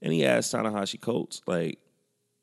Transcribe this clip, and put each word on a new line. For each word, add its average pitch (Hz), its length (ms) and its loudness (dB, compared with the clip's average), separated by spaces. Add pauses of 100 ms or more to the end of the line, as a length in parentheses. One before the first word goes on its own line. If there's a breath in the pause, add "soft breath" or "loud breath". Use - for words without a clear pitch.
And 156 100 0
he 156 120 4
asked 120 260 4
Ta-Nehisi 107 500 -2
Coates, - 460 -4
like, 85 320 -2 (640)